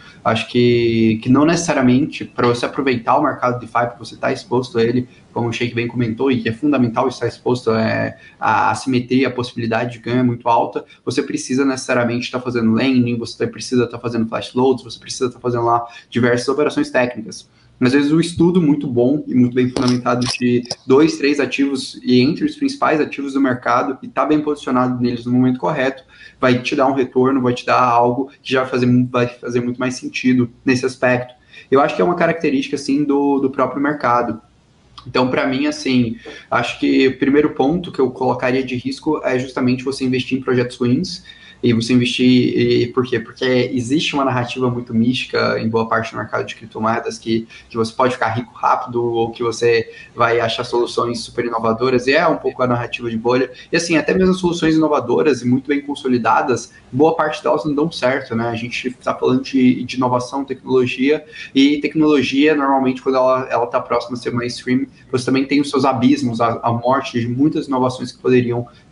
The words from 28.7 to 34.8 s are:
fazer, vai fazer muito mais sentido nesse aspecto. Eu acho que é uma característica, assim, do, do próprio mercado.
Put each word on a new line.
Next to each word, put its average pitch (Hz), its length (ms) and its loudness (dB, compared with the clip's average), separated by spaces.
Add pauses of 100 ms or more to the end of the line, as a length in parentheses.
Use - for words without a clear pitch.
fazer, 123 380 4
vai 123 200 0
fazer 120 320 -4
muito 120 180 -4
mais 127 160 -2
sentido 127 560 0 (140)
nesse 127 200 0
aspecto. 127 480 -2 (380)
Eu 135 100 6
acho 151 140 2
que - 80 0
é - 20 4
uma 175 120 0
característica, 160 580 0
assim, 139 300 0
do, 143 340 2
do 135 100 0
próprio 131 320 -2
mercado. 120 600 0 (640)